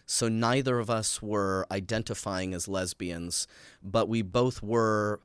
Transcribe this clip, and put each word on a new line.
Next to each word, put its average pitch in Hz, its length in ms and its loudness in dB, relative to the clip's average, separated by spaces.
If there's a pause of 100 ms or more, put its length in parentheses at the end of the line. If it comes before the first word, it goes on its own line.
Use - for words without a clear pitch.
(120)
So - 160 0
neither 120 520 2
of 110 100 -4
us 110 320 0
were 98 480 0
identifying 95 840 -4
as 85 120 -6
lesbians, 90 800 -4 (380)
but 101 260 2
we 113 140 2
both 123 400 0
were, 107 600 2